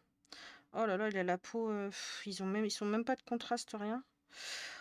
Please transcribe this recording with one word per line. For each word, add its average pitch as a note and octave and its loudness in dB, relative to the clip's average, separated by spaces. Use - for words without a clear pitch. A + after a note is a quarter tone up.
Oh A3+ 4
là F#3+ 4
là, G#3+ 4
il G3 0
a F#3 4
la F3+ 6
peau, A3+ -2
euh, G3+ 0
pff, - -8
ils G3 -4
ont F#3+ 2
même, G#3 4
ils G#3 2
sont G#3 -2
même A3 2
pas B3+ 4
de - -20
contraste, - -2
rien. A3 -2